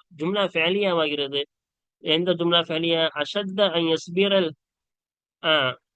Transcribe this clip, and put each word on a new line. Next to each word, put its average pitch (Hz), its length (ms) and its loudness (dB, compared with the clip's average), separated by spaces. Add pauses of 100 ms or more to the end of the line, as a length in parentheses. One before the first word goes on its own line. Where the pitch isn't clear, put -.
(160)
ஜும்லா 190 320 -2
ஃபேலியாவாகிறது. 160 920 0 (600)
எந்த 165 320 0
ஜும்லா 170 280 2
ஃபேலியா? 165 400 -2 (120)
அஷத்த 190 580 -2
ஐ 170 120 0
யஸ்பீரல், 175 640 2 (920)
ஆ, 165 100 2 (440)